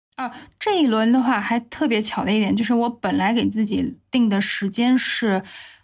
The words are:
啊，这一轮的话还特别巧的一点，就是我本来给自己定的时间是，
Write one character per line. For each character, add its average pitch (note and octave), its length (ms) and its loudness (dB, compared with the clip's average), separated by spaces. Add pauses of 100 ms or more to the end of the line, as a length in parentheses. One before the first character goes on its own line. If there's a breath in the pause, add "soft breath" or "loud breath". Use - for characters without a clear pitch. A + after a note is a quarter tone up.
(160)
啊， B3 160 -8 (280 loud breath)
这 G4+ 220 0
一 C#4 60 4
轮 A3 240 2
的 B3+ 100 4
话 A#3+ 180 2
还 A#3 200 -2
特 - 280 -4
别 A3 140 2
巧 F#3+ 240 -4
的 F#3+ 80 0
一 A3 60 2
点， F#3+ 160 2
就 A3+ 80 0
是 A3+ 100 0
我 A#3 160 2
本 G3 280 -4
来 - 160 2
给 G#3 140 2
自 G#3+ 180 0
己 G#3 320 -4 (120)
定 A#3+ 180 2
的 G3 140 2
时 - 260 -4
间 A#3+ 300 2
是， G3+ 440 0 (420 loud breath)